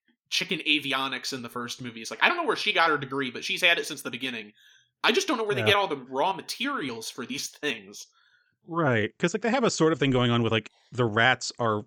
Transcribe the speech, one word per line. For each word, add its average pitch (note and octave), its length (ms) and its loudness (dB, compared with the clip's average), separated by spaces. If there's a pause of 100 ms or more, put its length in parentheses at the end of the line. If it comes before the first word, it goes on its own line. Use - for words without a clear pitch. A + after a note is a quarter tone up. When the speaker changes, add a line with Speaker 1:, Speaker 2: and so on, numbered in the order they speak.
(300)
Speaker 1:
chicken F3+ 380 -2
avionics C3+ 640 -2
in C3 120 -6
the A#2+ 60 -12
first A#2+ 320 -10
movie. A#2 200 -10
It's A2+ 100 -10
like, A#2 100 -4
I - 60 6
don't F4 80 2
know F4 80 -4
where - 140 0
she - 160 -2
got E3 160 4
her D3 80 2
degree, C3+ 340 -4
but A#2+ 140 -10
she's F3+ 160 -4
had E3+ 180 6
it D3 80 -4
since C#3+ 140 -10
the B2+ 100 -8
beginning. A#2 400 -8 (520)
I A3+ 100 4
just F#4+ 160 2
don't C#4+ 80 0
know A3+ 80 -2
where G3+ 100 0
Speaker 2:
Yeah. F#3+ 60 0
Speaker 1:
they - 20 -2
get G3+ 140 6
all G3 100 2
the D#3+ 80 -2
raw C3+ 380 -2
materials D#3 760 -6
for B2 160 -10
these C3+ 220 -8
things. G#2+ 600 -8 (580)
Speaker 2:
Right, C#3 520 0
'cause, F3+ 160 0
like, A3 100 -4
they A#3+ 60 0
have B3 140 2
a G#3 60 4
sort D#3+ 240 4
of C#3 60 -2
thing C#3 120 4
going B2 180 4
on A#2+ 140 4
with, A2 80 2
like, A2+ 200 0 (200)
the B2 140 2
rats A#2 520 4
are G#2+ 300 0